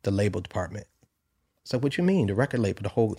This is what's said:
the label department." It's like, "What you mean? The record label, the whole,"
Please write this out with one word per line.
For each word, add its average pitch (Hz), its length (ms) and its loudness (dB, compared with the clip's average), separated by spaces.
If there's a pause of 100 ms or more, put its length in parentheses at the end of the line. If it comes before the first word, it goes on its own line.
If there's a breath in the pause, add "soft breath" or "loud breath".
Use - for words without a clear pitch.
the - 80 -2
label 98 300 0
department." 90 460 -8 (760)
It's - 100 -16
like, 127 100 0
"What 139 160 0
you 175 60 2
mean? 180 220 4
The 98 80 0
record 127 260 0
label, 98 220 -2
the 101 80 -2
whole," 113 280 2